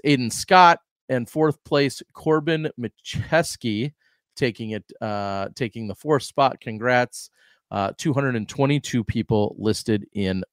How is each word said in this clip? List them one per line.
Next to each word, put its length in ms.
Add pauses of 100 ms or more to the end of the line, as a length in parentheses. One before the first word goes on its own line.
Aiden 260
Scott, 480 (300)
and 180
fourth 360
place, 400 (100)
Corbin 560 (100)
Macheski, 1120 (420)
taking 360
it, 120 (180)
uh, 540
taking 320
the 80
fourth 280
spot. 380
Congrats. 680 (400)
Uh, 260
two 160
hundred 220
and 140
twenty-two 540
people 560
listed 540
in 400